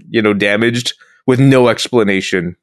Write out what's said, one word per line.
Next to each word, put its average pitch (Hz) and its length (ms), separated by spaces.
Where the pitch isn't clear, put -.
you 113 120
know, 104 120
damaged 110 600
with 127 120
no 131 300
explanation. 98 920